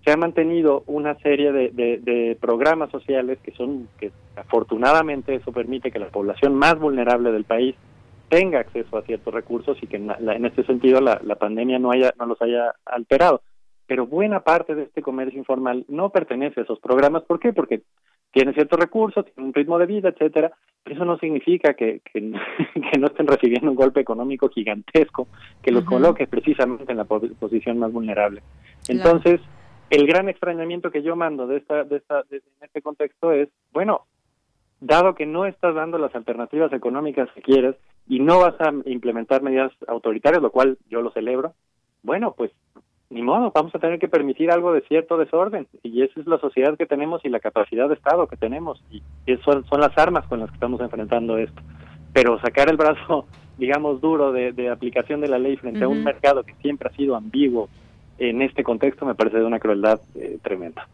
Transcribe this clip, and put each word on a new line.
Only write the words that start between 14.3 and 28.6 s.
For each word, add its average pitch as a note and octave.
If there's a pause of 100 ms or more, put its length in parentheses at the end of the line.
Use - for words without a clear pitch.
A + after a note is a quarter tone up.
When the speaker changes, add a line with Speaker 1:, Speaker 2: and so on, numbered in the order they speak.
Speaker 1:
parte D#3+
de D3
este -
comercio C3
informal B2+
no E3+
pertenece C#3+
a -
esos A2
programas. C#3+
¿Por E3+
qué? A#3+
Porque B2+ (500)
tiene C3+
ciertos D3
recursos, G3+
tiene C3
un B2+
ritmo D3
de F3
vida, F#3+
etcétera, D#3 (320)
pero D3
eso F3
no F3
significa D#3
que, A2+
que, -
<laughs> A2
que D3
no C#3
estén D3+
recibiendo C3+
un C3
golpe C3+
económico B2+
gigantesco A2 (360)
que B2
los A#2+
Speaker 2:
Ujú. E3
Speaker 1:
coloque C#3+
precisamente B2+
en A#2
la G#2
po-, G#2+ (120)
posición A2+
más A2+
vulnerable. G#2 (420)